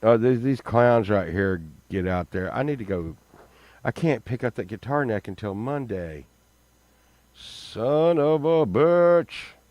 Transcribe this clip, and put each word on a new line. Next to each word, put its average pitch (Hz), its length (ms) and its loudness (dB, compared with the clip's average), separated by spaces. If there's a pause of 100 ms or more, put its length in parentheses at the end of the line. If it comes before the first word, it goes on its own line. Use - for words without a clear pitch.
Oh, 113 140 6
these, 117 260 2
these 131 180 0
clowns 117 480 2
right 95 220 0
here 95 320 -2 (260)
get 92 180 -4
out 90 240 -2
there. 92 240 -6
I 131 80 -4
need 143 160 -4
to 117 60 -10
go. 87 320 -6 (680)
I 135 80 -2
can't 139 340 -2
pick 127 200 -6
up 117 120 -2
that 95 100 -6
guitar 120 380 -4
neck 107 240 -4
until 98 260 -8
Monday. 101 720 -8 (1080)
Son 151 840 0
of 147 260 2
a 160 220 2
bitch. 170 880 2 (160)